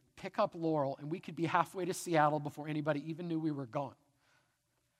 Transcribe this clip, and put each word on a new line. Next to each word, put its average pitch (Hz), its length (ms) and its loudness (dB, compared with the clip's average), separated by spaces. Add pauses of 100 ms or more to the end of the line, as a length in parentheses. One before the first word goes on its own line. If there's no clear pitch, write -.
(160)
pick - 240 -6
up 202 160 2
Laurel, 156 420 2
and 147 140 -8
we 185 80 -4
could 180 160 -12
be 165 100 -2
halfway 175 380 2
to 175 100 -2
Seattle 151 460 4
before 147 300 -8
anybody 151 400 0
even 165 180 -6
knew 165 120 0
we 156 120 0
were 139 160 -4
gone. 131 300 -6 (1040)